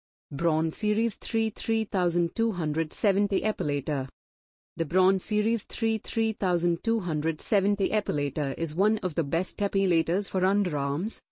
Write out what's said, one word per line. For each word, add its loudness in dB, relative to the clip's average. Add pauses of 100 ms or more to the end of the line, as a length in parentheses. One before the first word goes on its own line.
(320)
Braun 0
Series 0
three -2
three -2
thousand 0
two 0
hundred -2
seventy 2
epilator. -2 (720)
The -2
Braun 2
Series 0
three -2
three -2
thousand 0
two 0
hundred -2
seventy 2
epilator -2
is -4
one 2
of -4
the 2
best -2
epilators 0
for 0
underarms, 0 (100)